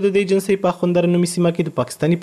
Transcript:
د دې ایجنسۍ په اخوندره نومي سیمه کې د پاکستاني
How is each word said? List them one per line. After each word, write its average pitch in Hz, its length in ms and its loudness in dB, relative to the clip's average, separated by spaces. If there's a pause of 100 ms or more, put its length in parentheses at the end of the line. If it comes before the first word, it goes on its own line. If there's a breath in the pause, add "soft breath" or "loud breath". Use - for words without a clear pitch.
د 196 100 -2
دې 202 100 0
ایجنسۍ 190 400 0
په 175 80 0
اخوندره 175 400 2
نومي 175 200 0
سیمه 170 200 2
کې 160 160 -2
د - 80 -12
پاکستاني 156 440 0